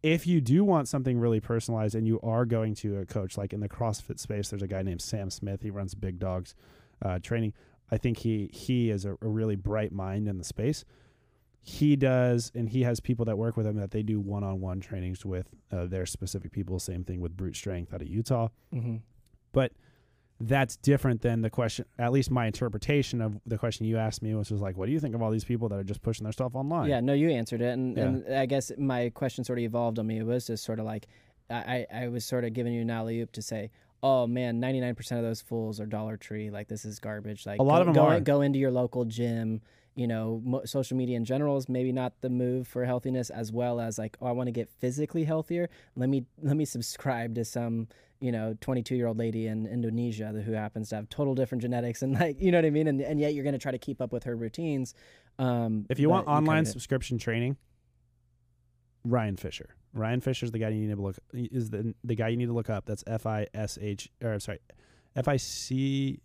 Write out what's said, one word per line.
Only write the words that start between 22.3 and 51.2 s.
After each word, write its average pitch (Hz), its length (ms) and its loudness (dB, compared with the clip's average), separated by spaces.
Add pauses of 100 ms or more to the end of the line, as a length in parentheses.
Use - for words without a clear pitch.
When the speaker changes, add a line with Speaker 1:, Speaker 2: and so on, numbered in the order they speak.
Speaker 1:
my 123 140 4
interpretation 120 760 0
of 107 240 -2
the 113 120 -2
question 110 280 -2
you 113 120 2
asked 110 240 0
me, 110 140 -2
which 107 160 -2
was 101 100 0
like, 95 160 -4
"What 92 80 -2
do 113 80 0
you 160 60 2
think 139 160 -2
of 117 60 0
all 110 100 2
these 110 120 2
people 117 260 -2
that 101 100 -2
are 98 40 -4
just 98 180 -6
pushing 113 220 -2
their 107 80 -4
stuff 123 240 -4
online?" 151 340 0
Speaker 2:
Yeah, 131 120 2
no, 135 120 4
you 147 160 6
answered 117 320 0
it. 123 120 2
And, 127 240 -2
Speaker 1:
Yeah. 110 80 2
Speaker 2:
and 131 300 -2
I 135 100 4
guess 131 320 0
my 127 320 2
question 127 340 -4
sort 120 160 -2
of 117 40 0
evolved 117 360 0
on 120 80 0
me. 110 100 -2
It 113 80 -2
was 120 220 0
just 110 160 -4
sort 113 160 -4
of 110 60 -4
like, 107 220 -8 (420)
I, 120 420 -4
I, 117 120 -6
I 123 40 -4
was 120 180 -4
sort 123 200 0
of 113 80 -2
giving 120 200 0
you 117 80 0
an 113 80 0
alley-oop 113 440 -2
to 110 80 -10
say, 107 280 -6 (320)
"Oh, 127 260 4
man, 120 340 0
ninety-nine 123 340 0
percent 120 240 -4
of 117 60 0
those 113 160 -2
fools 110 400 -4
are 107 40 -4
Dollar 107 300 -4
Tree. 107 340 -8
Like, 104 200 -10
this 107 160 -8
is 107 140 -8
garbage. 107 460 -8
Like, 104 140 -4
Speaker 1:
A 135 40 6
lot 143 140 8
Speaker 2:
go, 175 40 8
Speaker 1:
of 180 80 6
'em 165 60 6
Speaker 2:
go, 151 100 10
Speaker 1:
are. 160 160 6
Speaker 2:
go 143 200 4
into 139 180 4
your 135 120 4
local 123 320 2
gym." 113 580 0 (340)
You 123 120 -2
know, 113 380 -2
mo-, 127 180 0
social 131 320 -2
media 123 220 0
in 117 80 0
general 139 320 2
is 131 100 -2
maybe 127 240 0
not 127 300 -2
the 131 80 -2
move 123 400 2
for 123 160 -2
healthiness, 127 440 -2
as 113 220 -6
well 120 300 0
as, 113 160 -4
like, 110 240 -6
"Oh, 123 60 -4
I 123 40 0
wanna 123 220 0
get 117 160 -4
physically 147 560 -2
healthier. 160 440 -2 (280)
Let 127 100 2
me, 135 180 2 (160)
let 143 140 2
me 156 80 2
subscribe 117 720 -4
to 117 80 0
some, 117 460 -2 (320)
you 127 100 0
know, 110 300 -2
twenty-two-year-old 120 560 0
lady 113 300 0
in 110 180 -2
Indonesia 113 680 -2
th-, 107 140 -4
who 113 80 -2
happens 107 360 -4
to 110 60 -4
have 104 140 -8
total 139 260 0